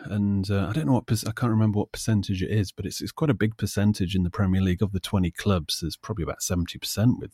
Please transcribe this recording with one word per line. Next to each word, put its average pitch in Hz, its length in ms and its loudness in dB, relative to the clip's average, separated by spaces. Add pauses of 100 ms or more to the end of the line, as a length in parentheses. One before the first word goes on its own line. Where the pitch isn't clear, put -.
And, 101 440 0
uh, 98 220 0
I - 20 -4
don't 156 140 -2
know 139 60 2
what, 123 140 2
perc-, 107 200 0
I 110 60 -2
can't 120 180 0
remember 110 300 2
what - 100 -4
percentage 101 500 0
it 92 120 -2
is, 104 180 2
but - 160 -8
it's, - 140 -8
it's 82 100 -6
quite 156 200 0
a 120 40 2
big 107 220 0
percentage 101 580 2
in 92 80 2
the 87 80 0
Premier 95 300 2
League. 92 200 2
Of 98 120 0
the 95 80 -4
twenty 92 320 0
clubs, - 480 0
there's 80 160 -4
probably - 260 -6
about - 180 -6
seventy - 380 -2
percent - 400 2
with - 160 -10